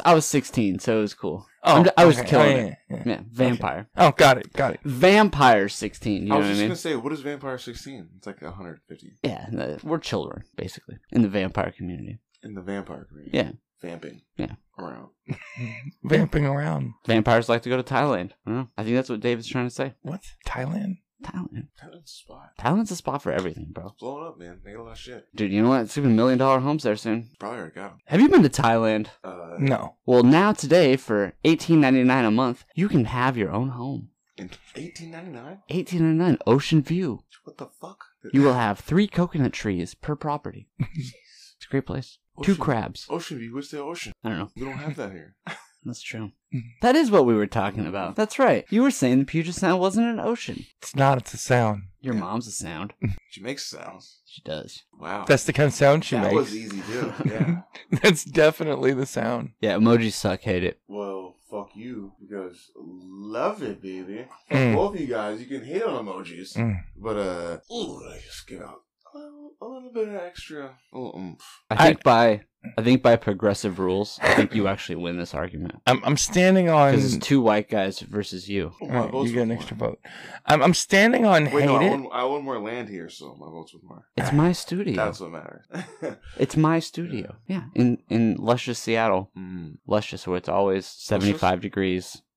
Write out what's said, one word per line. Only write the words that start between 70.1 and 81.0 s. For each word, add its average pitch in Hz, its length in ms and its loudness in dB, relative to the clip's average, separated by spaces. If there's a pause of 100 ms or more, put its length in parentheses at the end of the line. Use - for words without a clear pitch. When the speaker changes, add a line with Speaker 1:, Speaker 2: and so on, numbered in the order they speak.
Speaker 3:
extra, 156 640 -14 (160)
a - 40 -14
little 127 220 -10
oomph. 90 240 -14 (260)
Speaker 1:
I 110 60 -2
Speaker 2:
I 151 120 6
Speaker 1:
think - 160 2
by, 113 380 6 (360)
I 113 40 0
think 123 220 4
by 117 120 8
progressive 101 640 -2
rules, 95 420 -2
I - 120 2
think - 220 2
you 101 120 2
actually 95 280 -4
win 85 220 -6
this 87 180 -8
argument. 82 400 -8 (100)
Speaker 2:
I'm, 131 180 2
I'm 147 140 2
standing 185 500 4
on 147 260 6
Speaker 1:
'Cause 135 220 2
it's - 100 -4
two 139 140 4
white 107 300 4
guys 98 300 -2
versus 95 500 -8
you. 95 320 -4
Speaker 3:
Oh, - 60 -10
my 123 140 -2
Speaker 2:
Right, 107 100 -4
Speaker 3:
vote's 131 180 -2
Speaker 2:
you 117 60 -4
get 120 80 0
an 113 60 -2
Speaker 3:
with 117 100 -6
Speaker 2:
extra 90 180 -12
Speaker 3:
Mar. 110 120 -4
Speaker 2:
vote. - 100 -10 (480)
I'm, 147 160 4
I'm 170 100 6
standing 226 520 4